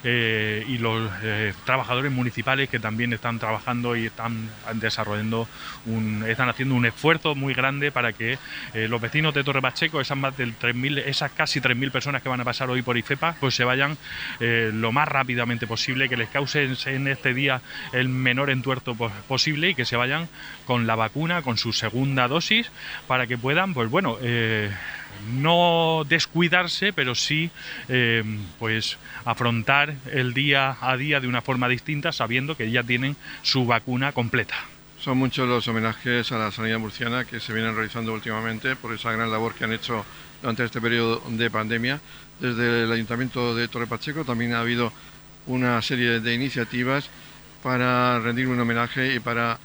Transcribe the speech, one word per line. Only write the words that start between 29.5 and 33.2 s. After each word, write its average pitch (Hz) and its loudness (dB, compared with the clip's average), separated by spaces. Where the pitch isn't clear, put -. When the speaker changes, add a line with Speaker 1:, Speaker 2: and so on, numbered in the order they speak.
Speaker 1:
el 127 0
día 135 2
a 131 0
día 143 0
de 127 -2
una 123 0
forma 127 0
distinta, 147 -2
sabiendo 131 0
que 113 -2
ya 123 2
tienen 123 0